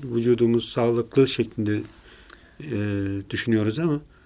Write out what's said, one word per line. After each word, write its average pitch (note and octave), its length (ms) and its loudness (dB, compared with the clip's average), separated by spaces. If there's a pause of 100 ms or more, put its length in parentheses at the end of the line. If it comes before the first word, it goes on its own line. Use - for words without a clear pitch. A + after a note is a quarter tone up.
(140)
vücudumuz A#2 540 2
sağlıklı A#2+ 600 2
şeklinde, G#2+ 520 -2 (800)
e, D3 140 -8 (560)
düşünüyoruz A2 480 0
ama D#3 220 -2 (260)